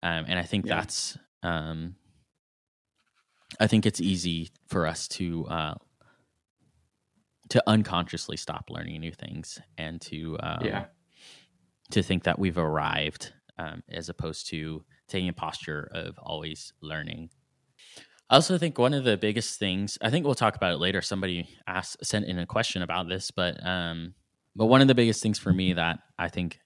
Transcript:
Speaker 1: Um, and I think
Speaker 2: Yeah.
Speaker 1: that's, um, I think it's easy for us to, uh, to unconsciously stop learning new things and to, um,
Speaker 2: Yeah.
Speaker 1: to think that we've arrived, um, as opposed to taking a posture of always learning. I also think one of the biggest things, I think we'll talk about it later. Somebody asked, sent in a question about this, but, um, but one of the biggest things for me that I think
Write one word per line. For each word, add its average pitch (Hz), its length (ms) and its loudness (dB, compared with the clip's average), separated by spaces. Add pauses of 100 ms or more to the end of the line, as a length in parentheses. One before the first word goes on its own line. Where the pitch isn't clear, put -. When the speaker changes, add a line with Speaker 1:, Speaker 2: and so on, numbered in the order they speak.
Speaker 1:
Um, 82 260 -2
and 90 100 0
I 90 40 -2
think 87 240 -2
Speaker 2:
Yeah. 80 100 2
Speaker 1:
that's, - 420 -4 (240)
um, 80 540 -4 (1600)
I 107 80 6
think 107 200 6
it's - 140 0
easy 85 500 0 (160)
for 85 200 0
us 80 220 -4
to, 85 380 -4
uh, 80 280 -4 (1800)
to - 180 6
unconsciously 90 680 2
stop 80 340 -8
learning 80 300 -8
new 82 120 -8
things 78 480 -12 (160)
and 82 260 -8
to, 80 380 -8
um, 82 240 -4
Speaker 2:
Yeah. 101 220 -2 (1040)
Speaker 1:
to 101 120 4
think 90 220 2
that 85 140 2
we've 90 200 0
arrived, 76 760 -2 (260)
um, 80 300 -10
as 82 200 -10
opposed 82 400 -8
to 78 360 -6 (240)
taking 92 200 -2
a 87 40 -2
posture 78 600 -8
of 82 280 -8
always 78 600 -10
learning. 78 500 -10 (1000)
I 127 60 10
also 165 220 6
think 160 200 -2
one 127 160 6
of 139 80 0
the 117 140 4
biggest 107 420 -2
things, 98 420 -2
I 110 80 0
think 151 160 2
we'll 139 120 2
talk 110 180 2
about 92 180 0
it 78 60 -2
later. 92 240 0
Somebody 92 640 -4
asked, - 400 -6
sent 104 200 0
in 90 120 -4
a 87 80 -4
question 107 340 -2
about 87 280 -4
this, 92 240 -4
but, 90 340 -2
um, 85 480 -4 (400)
but 107 120 4
one 127 140 10
of 139 60 10
the 135 80 8
biggest 117 260 4
things 104 180 2
for 98 140 2
me 92 200 4
that 85 260 0 (180)
I 87 120 -2
think 85 380 -4